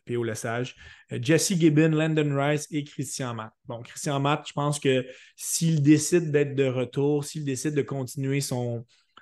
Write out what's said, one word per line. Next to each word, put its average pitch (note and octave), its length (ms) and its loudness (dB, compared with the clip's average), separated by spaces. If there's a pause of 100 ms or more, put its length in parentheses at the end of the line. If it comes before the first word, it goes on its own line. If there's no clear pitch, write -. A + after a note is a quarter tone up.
P A#2+ 100 -6
O A#2+ 80 -2
Lesage. A2+ 520 -6 (360)
Euh, B2 100 -6
Jesse D3+ 320 2
Gibbon, D#3+ 360 6
Landon D#3 440 2
Rice D3 380 0
et D3 140 -4
Christian B2+ 480 -8
Matt. A2 180 -10 (140)
Bon, A#2+ 160 -10
Christian C#3 400 -4
Matt, D3 260 0
je - 60 -14
pense D3 260 -2
que C3 260 2 (300)
s'il D#3+ 460 0
décide D3+ 500 4
d'être C#3+ 240 2
de C3+ 120 2
retour, C#3+ 580 0
s'il D#3 180 -10
décide C#3 300 -4
de C#3 80 2
continuer C3+ 600 -4
son, A#2+ 440 -4 (360)